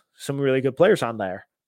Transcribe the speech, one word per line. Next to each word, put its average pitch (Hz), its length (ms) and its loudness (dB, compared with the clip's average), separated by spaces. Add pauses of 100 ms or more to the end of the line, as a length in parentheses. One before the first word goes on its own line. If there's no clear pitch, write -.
(140)
Some 139 240 -8
really 131 220 0
good 127 160 -2
players 180 260 4
on 117 160 -4
there. 95 300 -8 (200)